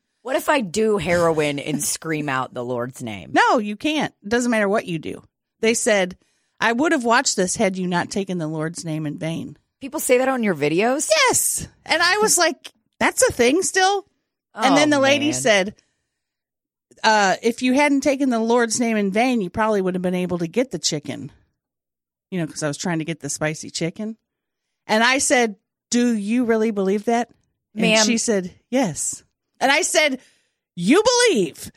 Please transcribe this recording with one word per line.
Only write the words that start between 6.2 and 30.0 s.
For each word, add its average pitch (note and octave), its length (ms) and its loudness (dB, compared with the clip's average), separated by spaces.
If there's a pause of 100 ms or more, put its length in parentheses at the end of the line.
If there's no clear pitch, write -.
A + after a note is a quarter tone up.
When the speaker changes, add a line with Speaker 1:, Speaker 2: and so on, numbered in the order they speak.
Speaker 2:
"I A3 140 2
would D#4 200 2
have C4 120 0
watched A#3 300 2
this F3+ 200 0
had F#3+ 220 0
you F#3 80 -4
not F3 240 -2
taken F#3+ 300 -4
the D#3 80 -4
Lord's D#3+ 360 -6
name D#3 220 -6
in D3 140 -8
vain." D#3+ 360 -8 (240)
Speaker 1:
People C#4 200 -10
say B3 200 4
that C4 100 2
on B3+ 140 -2
your G3+ 100 2
videos? F3 560 0 (180)
Speaker 2:
Yes. - 400 -2 (200)
And E4 160 0
I F#4+ 160 2
was G#4 180 2
like, D#4+ 340 0 (280)
"That's C4+ 240 2
a A#4+ 80 4
thing C4+ 320 2
still?" F#4+ 420 0 (480)
And C4+ 240 2
then D4 160 4
Speaker 1:
Oh, C#4+ 40 2
Speaker 2:
the C4+ 40 2
lady C#4+ 300 2
Speaker 1:
man. - 20 -4
Speaker 2:
said, G#3 420 2 (1300)
uh, G#3 380 4
"If A#3 220 0
you B3+ 100 2
hadn't C#4+ 280 4
taken C#4 280 2
the A#3 100 0
Lord's A#3 400 2
name A#3 160 0
in G3+ 140 0
vain, A#3 320 0
you F3 80 -4
probably G#3+ 320 0
would F#3 140 -2
have F3+ 80 -4
been F3+ 100 0
able F3+ 240 -2
to E3+ 100 -4
get A#3+ 220 -2
the E3+ 80 -8
chicken." C#3 540 -6 (960)
You F#3 100 -6
know, D#3+ 60 -2
'cause - 160 -12
I D#3 60 -2
was C#3+ 100 -4
trying E3+ 220 -4
to D#3 60 -6
get D#3+ 160 -8
the C#3+ 100 -10
spicy - 400 -6
chicken. G#3+ 460 -8 (680)
And G#3+ 180 0
I B3+ 140 2
said, B3 380 0 (340)
"Do A#3+ 260 2
you A3 300 -2
really A3+ 240 2
believe G3+ 360 -2
that?" A#3 260 -2 (420)
And G#3+ 80 -4
Speaker 1:
Ma'am. A3 240 4
Speaker 2:
she A3+ 140 0
said, G3 340 -2 (160)
"Yes." A3+ 540 -4 (360)
And C4 120 2
I D#4 100 2
said, D4 400 0 (540)